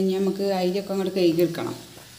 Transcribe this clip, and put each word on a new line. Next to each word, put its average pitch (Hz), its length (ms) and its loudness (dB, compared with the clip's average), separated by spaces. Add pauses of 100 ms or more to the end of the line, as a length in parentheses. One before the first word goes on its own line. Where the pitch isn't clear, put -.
ഇനി 190 180 2
നമുക്ക് 196 280 0 (140)
അരിയൊക്കെ 190 340 -2
അങ്ങോട്ട് 185 240 -2
കഴുകിയെടുക്കണം. 165 560 2 (440)